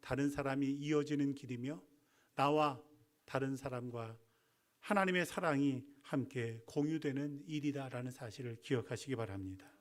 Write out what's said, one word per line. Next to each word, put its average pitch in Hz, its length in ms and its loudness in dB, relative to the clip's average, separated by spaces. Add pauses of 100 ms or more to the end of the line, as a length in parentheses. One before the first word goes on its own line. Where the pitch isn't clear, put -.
다른 139 300 2
사람이 139 400 0
이어지는 143 640 2
길이며 127 480 -6 (540)
나와 143 440 4 (440)
다른 135 320 0
사람과 120 600 -6 (640)
하나님의 185 480 2
사랑이 139 580 2 (160)
함께 117 640 -2
공유되는 147 800 -2
일이다라는 135 680 -2
사실을 120 500 -8
기억하시기 123 540 0
바랍니다. 98 520 -4 (120)